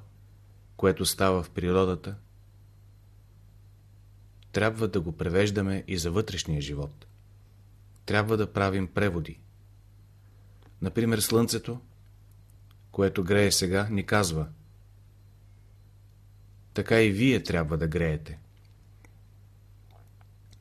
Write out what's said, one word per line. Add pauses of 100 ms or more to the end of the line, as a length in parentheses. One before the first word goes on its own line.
(760)
което
става
в
природата, (2250)
трябва
да
го
превеждаме
и
за
вътрешния
живот. (960)
Трябва
да
правим
преводи. (1400)
Например,
слънцето, (1120)
което
грее
сега,
ни
казва: (2250)
„Така
и
вие
трябва
да
греете.“ (2250)